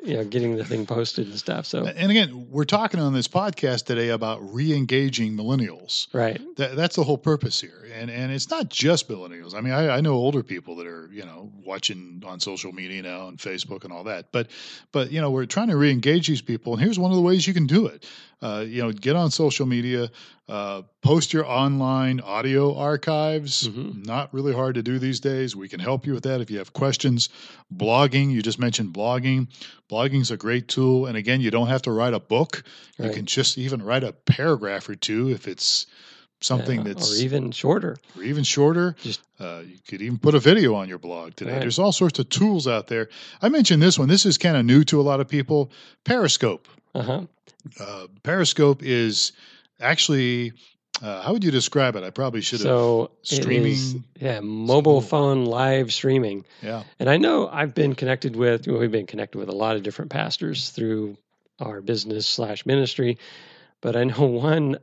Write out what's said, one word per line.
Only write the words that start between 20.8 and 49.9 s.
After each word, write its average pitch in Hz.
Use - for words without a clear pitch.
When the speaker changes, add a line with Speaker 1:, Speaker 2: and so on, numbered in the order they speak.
Speaker 2:
post 151
your 156
online 131
audio 131
archives. 151
Speaker 1:
Mm-hmm. 110
Speaker 2:
Not 131
really 135
hard 131
to 117
do 127
these 131
days. 131
We 95
can 90
help 127
you 143
with 117
that 131
if 110
you 104
have 95
questions. 135
Blogging, 135
you 120
just 110
mentioned 107
blogging. 127
Blogging's 127
a 110
great 117
tool. 131
And 117
again, 120
you 113
don't 117
have 131
to 127
write 117
a 101
book. -
You 113
Speaker 1:
Right. 110
Speaker 2:
can 110
just -
even 127
write 123
a 107
paragraph 104
or 104
two 110
if 104
it's -
something 123
Speaker 1:
Yeah, 104
Speaker 2:
that's 95
Speaker 1:
or 127
even 131
shorter. 175
Speaker 2:
or 90
even 139
shorter. 165
Speaker 1:
Just 113
Speaker 2:
Uh, 85
you 92
could 98
even 120
put 151
a -
video 147
on 95
your 90
blog 85
today. 92
Speaker 1:
Right. 135
Speaker 2:
There's 120
all 196
sorts 165
of 127
tools 185
out 110
there. 113
I 208
mentioned 208
this 175
one. 135
This 190
is 160
kinda 156
new 131
to 147
a -
lot 139
of 131
people. 143
Periscope. 170
Speaker 1:
Uh-huh. 127
Speaker 2:
Uh, 101
Periscope 147
is 120
actually, 123